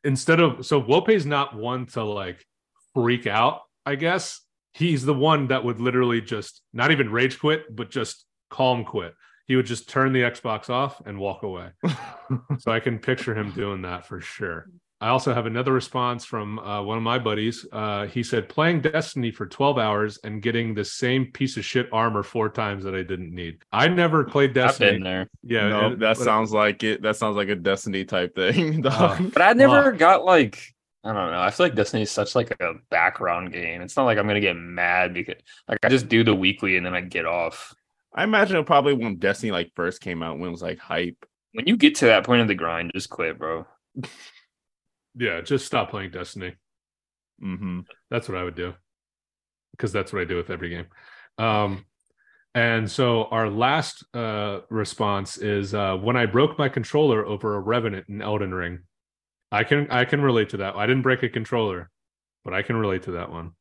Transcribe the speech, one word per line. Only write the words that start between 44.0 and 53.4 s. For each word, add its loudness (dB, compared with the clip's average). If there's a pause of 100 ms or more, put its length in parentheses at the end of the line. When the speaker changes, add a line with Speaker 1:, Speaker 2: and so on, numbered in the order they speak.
Speaker 1:
Yeah, -2
just -2
stop -2
playing -8
Destiny. -12 (880)
Speaker 2:
Mm-hmm. -8 (280)
Speaker 1:
That's -4
what -6
I -6
would -8
do. -8 (1040)
'Cause -4
that's -4
what -2
I -2
do -4
with -6
every -8
game. -10 (500)
Um, 0 (680)
and 2
so 2
our 0